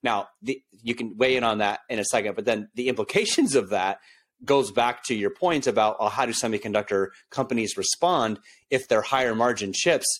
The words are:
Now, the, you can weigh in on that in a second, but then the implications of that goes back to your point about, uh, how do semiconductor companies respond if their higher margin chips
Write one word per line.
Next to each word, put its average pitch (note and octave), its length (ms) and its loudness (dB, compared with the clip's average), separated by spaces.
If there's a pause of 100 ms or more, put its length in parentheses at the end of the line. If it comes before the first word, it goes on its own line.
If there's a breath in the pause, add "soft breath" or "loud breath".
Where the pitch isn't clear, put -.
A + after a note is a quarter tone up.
Now, G#2+ 240 0 (140)
the, B2 200 -6 (100)
you A#2 220 -6
can A2+ 220 -6
weigh C3 220 2
in A#2+ 80 0
on A2 140 2
that G#2 200 0 (100)
in A2+ 100 -2
a G#2 40 -2
second, G#2 320 -2
but G#2+ 80 -6
then G#2+ 320 -2
the B2 140 -2
implications G3 680 0
of G2+ 140 2
that F#2+ 320 -2 (420 soft breath)
goes B2 280 2
back A#2+ 340 0
to A#2+ 100 -2
your G2+ 140 0
point E3 380 0
about, G#2+ 340 2
uh, G#2+ 80 2
how B2+ 160 0
do A#2 80 -4
semiconductor G#2 720 0 (220 loud breath)
companies A#2 480 -2
respond A#2 640 0 (300 soft breath)
if C3 200 -2
their G#2+ 120 4
higher B2+ 320 0
margin A2 400 0
chips D#3+ 320 0 (140)